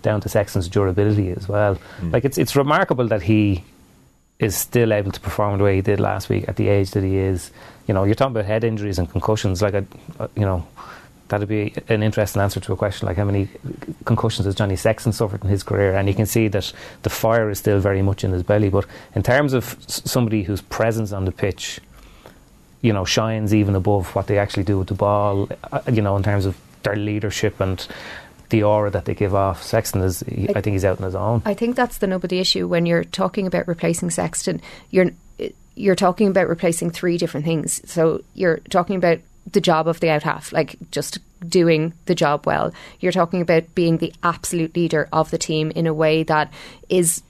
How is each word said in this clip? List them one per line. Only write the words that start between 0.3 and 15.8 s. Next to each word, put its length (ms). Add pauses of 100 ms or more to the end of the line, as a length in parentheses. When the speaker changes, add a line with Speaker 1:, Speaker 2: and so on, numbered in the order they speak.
Speaker 1:
durability 600
as 180
well. 260 (260)
Speaker 2:
Mm. 120
Speaker 1:
Like, 100
it's, 140
it's 180
remarkable 520
that 160
he 400 (760)
is 180
still 380
able 180
to 80
perform 380
the 60
way 140
he 40
did 180
last 300
week 180
at 80
the 120
age 240
that 120
he 140
is. 320 (380)
You 80
know, 80
you're 100
talking 220
about 100
head 180
injuries 360
and 100
concussions. 540
Like, 100
I, 120 (340)
uh, 160
you 80
know, 240 (640)
that'd 200
be 240 (160)
an 140
interesting 400
answer 160
to 140
a 40
question 300
like, 100
how 80
many 220 (580)
concussions 400
has 80
Johnny 220
Sexton 380
suffered 300
in 60
his 140
career? 320